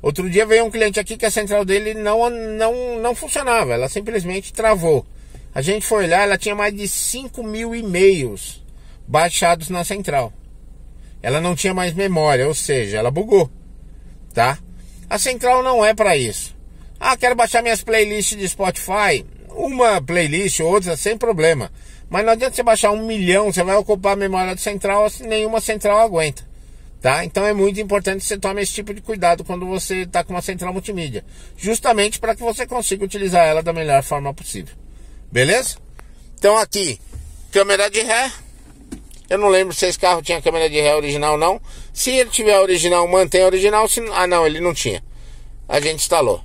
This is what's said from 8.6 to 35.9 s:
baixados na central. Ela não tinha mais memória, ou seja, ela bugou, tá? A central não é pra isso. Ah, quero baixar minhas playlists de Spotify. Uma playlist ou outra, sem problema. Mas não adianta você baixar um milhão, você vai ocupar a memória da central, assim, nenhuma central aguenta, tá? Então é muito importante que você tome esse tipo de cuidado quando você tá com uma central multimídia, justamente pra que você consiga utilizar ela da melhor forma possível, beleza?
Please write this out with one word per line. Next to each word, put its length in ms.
baixados 640
na 160
central. 480
Ela 180
não 160
tinha 180
mais 200
memória, 540
ou 60
seja, 440
ela 140
bugou, 380
tá? 240
A 80
central 460
não 220
é 80
pra 240
isso. 360
Ah, 160
quero 200
baixar 260
minhas 200
playlists 560
de 120
Spotify. 760
Uma 500
playlist 580
ou 140
outra, 240
sem 200
problema. 540
Mas 160
não 80
adianta 220
você 60
baixar 300
um 140
milhão, 460
você 120
vai 120
ocupar 380
a 20
memória 380
da 80
central, 440
assim, 200
nenhuma 360
central 380
aguenta, 440
tá? 220
Então 200
é 80
muito 280
importante 400
que 60
você 100
tome 240
esse 100
tipo 220
de 80
cuidado 420
quando 240
você 380
tá 180
com 100
uma 80
central 300
multimídia, 540
justamente 600
pra 160
que 80
você 240
consiga 380
utilizar 420
ela 160
da 120
melhor 280
forma 320
possível, 400
beleza? 460